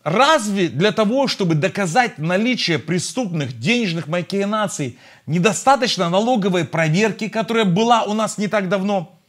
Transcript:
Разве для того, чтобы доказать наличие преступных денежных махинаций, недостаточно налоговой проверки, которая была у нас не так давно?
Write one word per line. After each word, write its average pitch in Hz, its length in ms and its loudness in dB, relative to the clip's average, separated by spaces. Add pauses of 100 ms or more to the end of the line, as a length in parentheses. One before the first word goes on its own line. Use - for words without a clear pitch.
Разве 208 640 2
для 156 240 0
того, 226 360 0
чтобы 170 280 0
доказать 185 640 0
наличие 180 580 0
преступных 160 800 -4
денежных 170 480 0
махинаций, 196 920 -4 (260)
недостаточно 190 840 2
налоговой 196 540 2
проверки, 185 640 0
которая 226 380 0
была 220 380 4
у 208 100 -4
нас 214 240 -2
не 208 100 -2
так 196 220 -2
давно? 190 480 -2 (120)